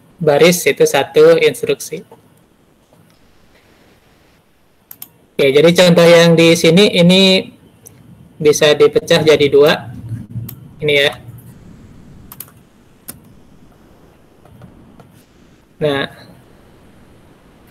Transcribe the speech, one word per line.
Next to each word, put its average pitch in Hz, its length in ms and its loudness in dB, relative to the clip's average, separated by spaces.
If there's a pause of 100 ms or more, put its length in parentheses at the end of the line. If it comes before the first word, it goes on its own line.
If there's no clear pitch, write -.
(160)
baris 160 480 0
itu 151 240 -2
satu 156 480 2
instruksi. 156 640 -6 (3250)
Oke, 139 160 -2
jadi 147 240 2
contoh 175 320 4
yang 170 240 4
di 165 240 2
sini 175 400 0
ini 190 560 0 (880)
bisa 151 320 0
dipecah 147 480 0
jadi 147 320 0
dua. 143 400 0 (880)
Ini 147 160 -4
ya. 143 140 0 (4000)
Nah, 139 280 -6 (1600)